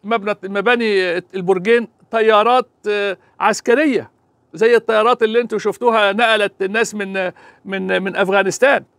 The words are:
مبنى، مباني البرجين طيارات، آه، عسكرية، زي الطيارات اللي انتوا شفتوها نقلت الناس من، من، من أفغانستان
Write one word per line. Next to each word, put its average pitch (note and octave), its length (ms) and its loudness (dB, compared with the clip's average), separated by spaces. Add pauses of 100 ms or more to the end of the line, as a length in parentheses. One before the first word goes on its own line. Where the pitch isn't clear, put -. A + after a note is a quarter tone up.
مبنى، G#3 380 -4
مباني G3 760 -2
البرجين F#3+ 680 -2 (220)
طيارات، A3+ 580 2 (200)
آه، G3+ 280 -4 (240)
عسكرية، A#3 720 0 (440)
زي A3+ 220 4
الطيارات A3+ 460 2
اللي A3 180 0
انتوا A3 180 -4
شفتوها G#3 540 0
نقلت G#3+ 500 0
الناس G#3+ 320 -2
من، F#3+ 380 -6 (320)
من، F#3+ 380 -4
من F#3+ 140 -6
أفغانستان G3 680 0 (140)